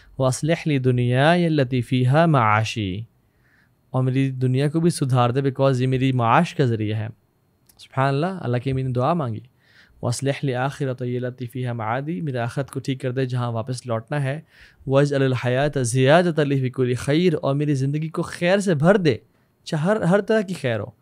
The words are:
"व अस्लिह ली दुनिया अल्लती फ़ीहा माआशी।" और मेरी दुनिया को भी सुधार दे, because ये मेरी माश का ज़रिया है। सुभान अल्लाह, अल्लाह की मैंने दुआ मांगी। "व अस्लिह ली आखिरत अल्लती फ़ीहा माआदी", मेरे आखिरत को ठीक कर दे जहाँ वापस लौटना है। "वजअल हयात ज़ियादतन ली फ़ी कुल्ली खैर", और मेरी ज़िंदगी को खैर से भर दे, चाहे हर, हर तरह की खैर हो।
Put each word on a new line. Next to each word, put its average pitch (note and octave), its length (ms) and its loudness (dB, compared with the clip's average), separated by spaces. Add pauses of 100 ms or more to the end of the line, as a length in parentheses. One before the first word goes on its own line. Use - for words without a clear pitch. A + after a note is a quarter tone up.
(200)
"व C3 40 2
अस्लिह D3 420 0
ली D3 120 2
दुनिया B2+ 560 2
अल्लती D3 480 0
फ़ीहा B2+ 440 2
माआशी।" A2 800 0 (840)
और C3 100 0
मेरी C3+ 280 0
दुनिया C3 380 0
को D#3+ 120 -2
भी E3+ 100 4
सुधार B2 420 2
दे, C#3 100 0
because C3+ 380 2
ये B2+ 60 2
मेरी C3 260 0
माश B2+ 400 2
का C#3+ 140 0
ज़रिया G#2+ 320 -2
है। A2 100 -6 (720)
सुभान - 300 -2
अल्लाह, E3 300 -2
अल्लाह B2 200 -2
की C3+ 140 -4
मैंने C3 200 -4
दुआ B2+ 220 0
मांगी। A#2 280 -4 (640)
"व A#2 40 0
अस्लिह C3 360 -4
ली C3+ 80 0
आखिरत B2+ 500 -4
अल्लती B2 440 -6
फ़ीहा B2 280 -6
माआदी", C3 460 -4
मेरे C#3 180 -4
आखिरत A#2+ 320 -4
को C#3 100 -8
ठीक C3 200 -6
कर B2+ 120 -4
दे C3 140 -2
जहाँ B2 260 -4
वापस B2 340 -6
लौटना A#2+ 320 -4
है। C3+ 160 -2 (540)
"वजअल C3+ 460 4 (100)
हयात C3+ 340 0
ज़ियादतन C#3+ 680 4
ली C#3 140 0
फ़ी B2+ 100 -2
कुल्ली B2+ 240 0
खैर", D#3 400 2
और C#3 200 -2
मेरी D3 200 0
ज़िंदगी C#3+ 340 -2
को E3 140 -6
खैर F3+ 380 0
से F#3 140 0
भर E3+ 240 4
दे, D3 240 0 (440)
चाहे D3+ 180 -4
हर, G#3+ 200 0
हर F#3 160 4
तरह A3 220 0
की F#3 120 -6
खैर A#2 260 -4
हो। - 220 -10